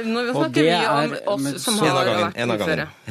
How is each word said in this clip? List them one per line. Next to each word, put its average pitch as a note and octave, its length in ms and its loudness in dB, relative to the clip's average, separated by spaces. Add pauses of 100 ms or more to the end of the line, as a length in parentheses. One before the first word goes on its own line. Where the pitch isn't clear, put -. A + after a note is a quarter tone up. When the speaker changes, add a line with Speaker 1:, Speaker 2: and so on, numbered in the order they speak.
Speaker 1:
nå A3+ 160 0
Speaker 2:
Og B3 140 -2
Speaker 1:
snakker D3 180 0
Speaker 2:
det D3+ 80 4
Speaker 1:
vi E3+ 240 4
om D3+ 240 0
Speaker 2:
er, - 60 -6 (160)
Speaker 1:
oss C#3 100 -2
Speaker 2:
men C#3 160 -4
Speaker 1:
som A#3 160 0
Speaker 2:
så G#3 80 2
Speaker 3:
En D#3+ 80 4
av - 60 2
Speaker 1:
har - 100 2
Speaker 3:
gangen, G#2+ 160 0
Speaker 1:
vært - 140 -4
Speaker 3:
en A#2+ 140 0
av G#2+ 100 0
gangen. D#3+ 180 0
Speaker 1:
uføre. D3+ 80 -6 (240)